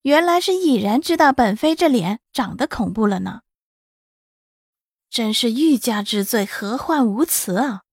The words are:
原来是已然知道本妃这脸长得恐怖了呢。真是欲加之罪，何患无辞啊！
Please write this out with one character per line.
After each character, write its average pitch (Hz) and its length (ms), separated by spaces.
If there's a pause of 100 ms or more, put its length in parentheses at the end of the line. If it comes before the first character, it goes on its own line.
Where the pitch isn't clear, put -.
原 294 240
来 349 160
是 381 140
已 294 260
然 208 180
知 330 160
道 302 160
本 220 240
妃 311 200
这 339 120
脸 214 320 (140)
长 - 240
得 254 80
恐 190 260
怖 214 140
了 196 140
呢。 190 220 (1700)
真 220 200
是 226 200
欲 285 260
加 208 240
之 202 240
罪， 214 220
何 214 280
患 285 300
无 220 180
辞 - 340
啊！ 240 360